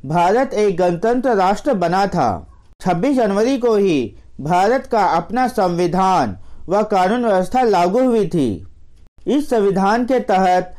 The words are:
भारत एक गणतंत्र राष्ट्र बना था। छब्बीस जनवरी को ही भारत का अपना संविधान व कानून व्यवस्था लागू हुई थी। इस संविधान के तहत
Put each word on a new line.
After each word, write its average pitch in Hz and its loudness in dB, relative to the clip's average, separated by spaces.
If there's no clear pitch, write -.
भारत 175 2
एक 202 0
गणतंत्र 220 0
राष्ट्र 196 0
बना 185 0
था। 127 -2
छब्बीस 185 0
जनवरी 226 2
को 226 2
ही 165 0
भारत 185 0
का 214 0
अपना 175 -2
संविधान 180 0
व 196 0
कानून 208 0
व्यवस्था 196 0
लागू 196 2
हुई 226 2
थी। 120 -2
इस 285 0
संविधान 202 0
के 247 0
तहत 185 0